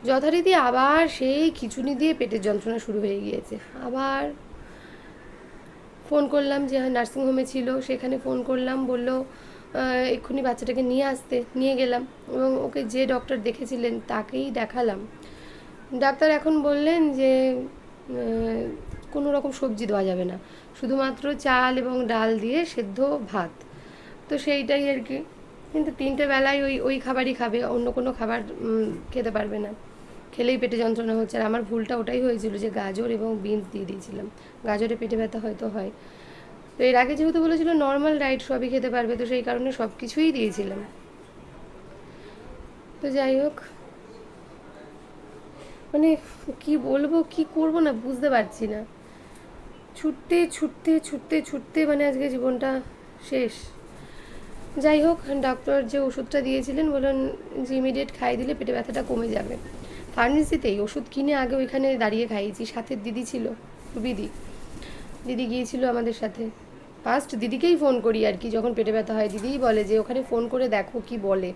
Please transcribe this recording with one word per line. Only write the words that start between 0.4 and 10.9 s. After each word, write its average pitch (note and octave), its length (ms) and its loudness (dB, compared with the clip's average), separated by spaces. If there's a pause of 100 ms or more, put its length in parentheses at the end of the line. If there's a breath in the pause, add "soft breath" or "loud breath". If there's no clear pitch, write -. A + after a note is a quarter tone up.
আবার C#4 540 6
সেই C#4+ 420 2
খিঁচুনি C4 440 -4
দিয়ে D#4 200 2
পেটের A3 260 -2
যন্ত্রণা G#3 380 0
শুরু G#3+ 220 -4
হয়ে G3+ 200 -2
গিয়েছে। G#3+ 380 -6 (260)
আবার C4+ 480 -2 (1800 loud breath)
ফোন D4 180 6
করলাম, C#4 380 2
যে C4 140 2
নার্সিংহোমে C4 680 0
ছিল, C4 340 -2
সেখানে C4 440 -2
ফোন C4 180 0
করলাম, C4 440 0
বলল, B3 220 0
আহ, - 720 -6 (160)
এক্ষুনি B3+ 460 0
বাচ্চাটাকে B3 400 0
নিয়ে B3+ 220 2